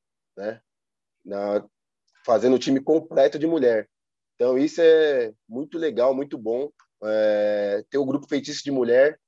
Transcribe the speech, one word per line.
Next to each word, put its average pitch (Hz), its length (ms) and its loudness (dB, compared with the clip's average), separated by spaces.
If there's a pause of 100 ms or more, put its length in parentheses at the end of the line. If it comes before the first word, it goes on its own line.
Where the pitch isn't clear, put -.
(360)
né? 110 260 -10 (640)
Na, 101 400 -4 (580)
fazendo 120 320 2
o 123 40 2
time 135 200 -2
completo 156 600 0
de 156 80 -2
mulher. 123 420 0 (460)
Então 127 200 0
isso 151 260 -2
é 151 520 4 (160)
muito 147 300 -10
legal, 131 340 0
muito 143 240 -8
bom. 123 340 -6 (320)
É, 104 840 0
ter 135 80 -4
o 143 80 0
grupo 139 220 -4
Feitiço 147 360 -8
de 143 80 -8
Mulher, 131 560 2